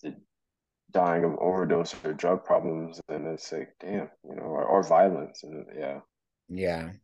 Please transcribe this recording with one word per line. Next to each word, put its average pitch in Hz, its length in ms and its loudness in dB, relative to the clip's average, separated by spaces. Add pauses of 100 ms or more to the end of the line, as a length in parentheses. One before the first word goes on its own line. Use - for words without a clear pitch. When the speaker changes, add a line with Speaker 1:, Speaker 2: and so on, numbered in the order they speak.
Speaker 1:
the 73 140 -10 (760)
dying 87 340 4
of 82 140 0
overdose 85 560 2 (100)
or 78 100 -2
drug 90 300 0
problems, 82 640 0
and 76 180 -6
it's 80 260 -8
like, 78 160 -6 (120)
damn, 98 280 -6 (200)
you - 80 -12
know, - 60 -10
or, - 220 -2
or 95 180 4
violence, 87 600 4
and 76 240 -14 (100)
yeah. 71 240 -8 (480)
Speaker 2:
Yeah, 87 440 -4 (120)